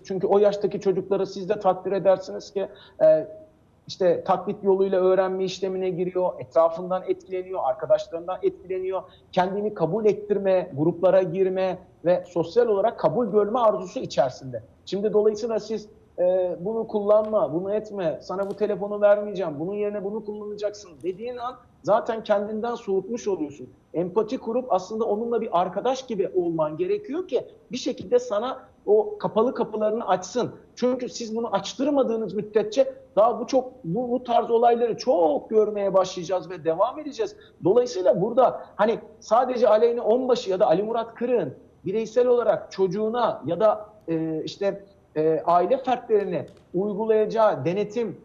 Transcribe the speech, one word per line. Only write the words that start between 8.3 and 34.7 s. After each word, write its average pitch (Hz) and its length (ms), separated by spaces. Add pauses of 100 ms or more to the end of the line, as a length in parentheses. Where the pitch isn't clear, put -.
etkileniyor. 185 600 (280)
Kendini 202 420
kabul 185 320
ettirme, 196 680
gruplara 175 480
girme 185 560 (280)
ve 180 220
sosyal 175 400
olarak 214 320
kabul 196 320
görme 208 280
arzusu 208 400
içerisinde. 135 640 (220)
Şimdi 202 280
dolayısıyla 214 460
siz, 214 300 (300)
e, 180 400
"Bunu 220 280
kullanma, 208 680
bunu 190 200
etme, 202 480
sana 196 280
bu 196 40
telefonu 202 480
vermeyeceğim, 202 580
bunun 175 140
yerine 208 300
bunu 214 220
kullanacaksın." 208 680 (120)
dediğin 214 340
an 240 180 (280)
zaten 220 400
kendinden 208 520
soğutmuş 196 520
oluyorsun. 151 420 (240)
Empati 214 440
kurup 240 360
aslında 220 320
onunla 226 360
bir 175 200
arkadaş 202 460
gibi 190 280
olman 160 420
gerekiyor 208 500
ki 233 180 (260)
bir 247 60
şekilde 240 420
sana 240 400 (260)
o 208 320
kapalı 220 360
kapılarını 214 540
açsın. 190 440 (240)
Çünkü 247 340
siz 220 260
bunu 233 180
açtırmadığınız 226 800
müddetçe 214 600 (220)
daha 214 240
bu 240 80
çok, 254 240 (120)
bu, 233 280
bu 247 120
tarz 233 280
olayları 233 460